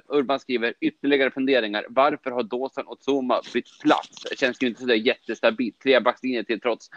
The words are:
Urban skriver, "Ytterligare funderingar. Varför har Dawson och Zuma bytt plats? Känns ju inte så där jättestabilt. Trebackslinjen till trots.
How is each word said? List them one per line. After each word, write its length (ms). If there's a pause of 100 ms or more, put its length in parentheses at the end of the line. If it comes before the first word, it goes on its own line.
Urban 320
skriver, 420
"Ytterligare 500
funderingar. 580
Varför 420
har 120
Dawson 440
och 140
Zuma 400 (120)
bytt 280
plats? 580
Känns 240
ju 40
inte 140
så 60
där 80
jättestabilt. 840
Trebackslinjen 640
till 160
trots. 360